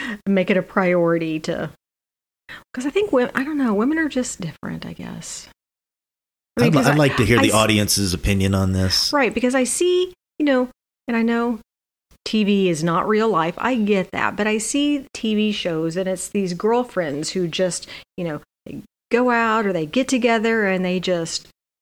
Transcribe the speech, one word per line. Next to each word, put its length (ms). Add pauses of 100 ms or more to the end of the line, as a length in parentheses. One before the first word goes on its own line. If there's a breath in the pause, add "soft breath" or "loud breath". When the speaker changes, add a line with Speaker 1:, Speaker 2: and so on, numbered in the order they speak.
(300 loud breath)
Speaker 1:
make 200
it 60
a 60
priority 800
to, 280 (1040 loud breath)
'cause 140
I 40
think 220
wo-, 220
I 80
don't 160
know, 160
women 240
are 100
just 320
different, 460
I 60
guess. 560 (1080)
I 60
mean, 60
Speaker 2:
I'd 80
li-, 20
Speaker 1:
'cause 80
Speaker 2:
I'd 80
Speaker 1:
I, 20
Speaker 2:
like 200
to 100
hear 140
Speaker 1:
I 20
Speaker 2:
the 60
Speaker 1:
s- 60
Speaker 2:
audience's 600
opinion 400
on 180
this. 400
Speaker 1:
Right, 220
because 220
I 80
see, 500 (240)
you 80
know, 220 (400)
and 80
I 60
know 360 (680)
T 200
V 240
is 160
not 240
real 200
life. 300
I 160
get 380
that, 240
but 100
I 120
see 540
T 220
V 160
shows 460
and 120
it's 200
these 260
girlfriends 760
who 180
just, 400 (280 loud breath)
you 80
know, 180 (220)
they 180 (280)
go 200
out 360
or 60
they 140
get 200
together 600
and 180
they 160
just, 480 (340)